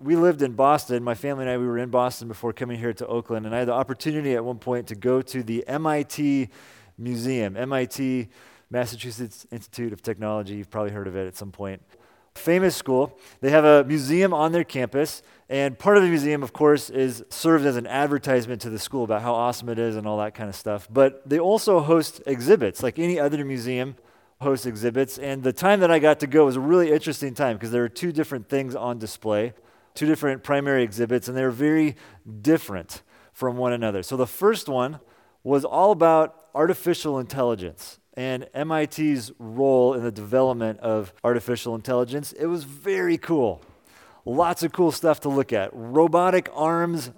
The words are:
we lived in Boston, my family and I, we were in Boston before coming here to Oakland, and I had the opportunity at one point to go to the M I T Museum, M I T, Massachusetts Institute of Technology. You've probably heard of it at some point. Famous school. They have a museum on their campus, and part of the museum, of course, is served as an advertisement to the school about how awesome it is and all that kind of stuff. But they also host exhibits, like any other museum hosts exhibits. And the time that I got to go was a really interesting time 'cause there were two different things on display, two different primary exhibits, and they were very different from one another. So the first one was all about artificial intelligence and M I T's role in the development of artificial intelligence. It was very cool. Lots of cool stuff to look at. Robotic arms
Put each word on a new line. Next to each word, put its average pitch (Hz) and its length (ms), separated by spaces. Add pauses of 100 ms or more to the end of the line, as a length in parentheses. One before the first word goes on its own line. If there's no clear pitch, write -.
we 156 160
lived 170 240
in 131 100
Boston, 135 500
my 120 140
family 135 300
and 127 40
I, 123 80
we 123 80
were 120 120
in 123 120
Boston 123 380
before 113 240
coming 120 260
here 117 160
to - 140
Oakland, 113 380
and 110 100
I 123 40
had 123 100
the 120 40
opportunity 135 640
at 117 80
one 120 160
point 123 280
to 110 80
go 123 260
to 131 200
the 117 260
M 156 200
I 147 160
T 139 460 (480)
Museum, 117 580
M 127 160
I 127 140
T, 127 420 (420)
Massachusetts 120 800
Institute 117 440
of - 100
Technology. 107 520
You've 101 140
probably 104 220
heard 101 160
of 90 80
it 95 100
at 92 120
some 98 140
point. 98 300 (540)
Famous 180 400
school. 131 420 (240)
They 135 80
have 151 160
a 147 180
museum 151 480
on 160 200
their 170 120
campus, 139 600 (260)
and 135 300
part 208 180
of 190 60
the 180 60
museum, 147 340
of 120 100
course, 147 380
is 123 380
served 160 360
as 127 120
an 117 100
advertisement 127 760
to 123 80
the 110 80
school 123 280
about 107 180
how 120 100
awesome 120 360
it 113 100
is 117 160
and 107 100
all 107 140
that 107 160
kind 107 140
of 90 60
stuff. 104 360
But 135 360
they 147 120
also 190 400
host 156 480
exhibits, 135 560
like 131 160
any 170 200
other 143 240
museum 127 520 (440)
hosts 135 280
exhibits. 120 500
And 135 240
the 127 100
time 196 280
that 180 100
I 165 80
got 147 220
to 143 80
go 151 180
was 131 120
a - 20
really 165 320
interesting 147 420
time 123 240
'cause 110 140
there 120 100
were 120 80
two 175 220
different 143 380
things 135 260
on 120 240
display, 107 560 (400)
two 147 100
different 151 380
primary 139 400
exhibits, 117 440
and 127 80
they 131 60
were 131 80
very 151 460 (480)
different 110 580 (320)
from 123 240
one 123 160
another. 107 300
So 135 120
the 123 120
first 196 420
one 135 300 (440)
was 139 220
all 175 240
about 160 460 (180)
artificial 160 640
intelligence 117 800 (160)
and 127 400
M 151 180
I 156 140
T's 147 540
role 127 560
in 117 80
the 117 80
development 113 680
of 110 320 (100)
artificial 120 500
intelligence. 123 580
It 156 160
was 170 160
very 170 540
cool. 123 440 (640)
Lots 170 380
of 165 100
cool 170 200
stuff 156 300
to 147 80
look 139 240
at. 101 200
Robotic 165 800
arms 165 640